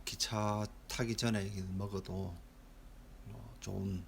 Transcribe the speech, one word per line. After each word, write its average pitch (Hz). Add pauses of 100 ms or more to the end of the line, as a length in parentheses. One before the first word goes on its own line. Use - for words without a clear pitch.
기차 107 (220)
타기 117
전에 107 (260)
먹어도 95 (920)
뭐 -
좋은 98